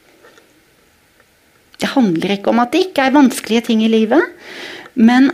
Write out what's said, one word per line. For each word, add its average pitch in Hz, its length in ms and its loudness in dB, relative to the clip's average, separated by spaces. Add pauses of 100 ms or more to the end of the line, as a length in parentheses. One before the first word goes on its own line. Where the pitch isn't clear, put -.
(1800)
Det 214 160 -4
handler 190 400 0
ikke 214 180 -2
om 233 100 2
at 247 100 -8
det 330 140 0
ikke 269 200 -2
er 262 80 0
vanskelige 233 540 0
ting 220 140 0
i 226 80 0
livet, 220 320 2 (760)
men 247 340 4